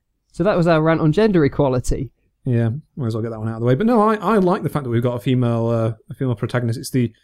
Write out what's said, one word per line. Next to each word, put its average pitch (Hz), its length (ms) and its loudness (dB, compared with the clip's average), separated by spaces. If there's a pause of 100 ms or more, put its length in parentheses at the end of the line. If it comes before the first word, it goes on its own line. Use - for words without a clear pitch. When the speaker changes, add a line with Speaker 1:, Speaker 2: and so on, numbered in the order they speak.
(320)
Speaker 1:
So 170 120 -4
that 196 120 2
was 170 100 2
our 160 160 4
rant 160 180 2
on 156 120 2
gender 196 320 2
equality. 131 640 0 (340)
Speaker 2:
Yeah, 117 260 0 (240)
might 131 120 -6
as 113 80 -4
well 110 80 -4
get 117 80 -6
that 113 80 -12
one 110 100 -6
out 113 60 -6
of 113 60 -8
the 117 60 0
way. 127 80 6
But 196 120 0
no, 233 160 4
I, 214 140 2
I 214 200 0
like 185 260 2
the 156 60 -2
fact 143 160 -6
that 120 60 -6
we've 117 120 0
got 120 120 0
a 120 60 -6
female, 117 480 0
uh, 113 240 0 (180)
a 127 40 -12
female 127 200 -4
protagonist. 120 440 -4
It's - 120 -12
the 120 220 0 (120)